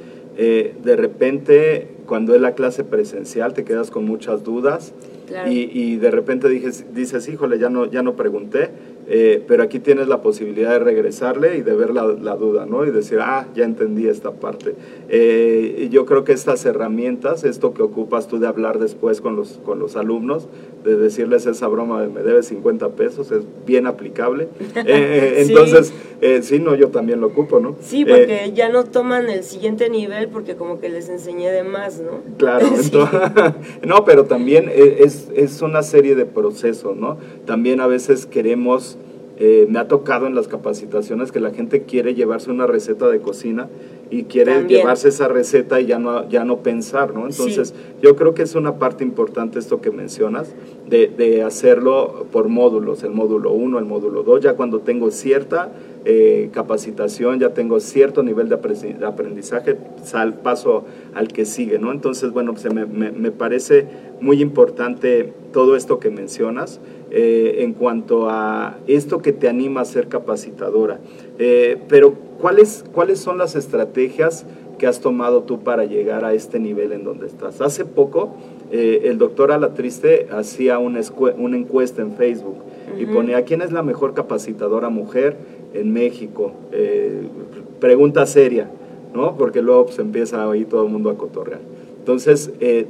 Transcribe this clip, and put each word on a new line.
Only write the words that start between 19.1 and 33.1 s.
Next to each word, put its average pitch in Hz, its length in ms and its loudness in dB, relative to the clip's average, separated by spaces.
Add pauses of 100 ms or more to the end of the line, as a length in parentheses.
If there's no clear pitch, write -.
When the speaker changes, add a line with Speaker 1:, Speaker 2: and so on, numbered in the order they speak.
Speaker 1:
con 113 160 -4
los, - 260 -8
con - 160 -6
los 107 160 -8
alumnos, 113 520 -4 (360)
de 107 140 2
decirles 113 480 0
esa 117 220 -2
broma 110 340 -2
de, 107 80 -4
"Me 101 120 -10
debes 113 260 2
cincuenta 110 420 -2
pesos", 127 420 -4
es 107 120 -2 (220)
bien 127 220 2
aplicable. 143 600 -4 (120)
Speaker 2:
<laughs> - 0 - (260)
Speaker 1:
Eh, - 0 -
eh, 143 600 2
Speaker 2:
Sí. 214 80 0
Speaker 1:
entonces... 160 400 8 (280)
Eh, 127 220 4
sí, 139 160 2
no, 156 160 0
yo 135 140 6
también 117 320 -2
lo 110 60 2
ocupo, 143 340 2
¿no? 135 180 -6
Speaker 2:
Sí, 277 220 -2
Speaker 1:
Eh, - 80 2
Speaker 2:
porque 220 440 6
ya 226 160 2
no 247 140 2
toman 247 460 -2
el 190 140 -4
siguiente 214 460 -4
nivel 214 380 -4
porque 214 280 -10
como 170 260 -8
que 180 80 -8
les 170 200 -10
enseñé 175 420 -6
de 185 120 -2
más, 190 380 -8
¿no? 165 180 -10 (180)
Speaker 1:
Claro, 139 280 4
Speaker 2:
<laughs> - 100 4
Sí. - 100 2
Speaker 1:
entonces, 147 340 4 (280)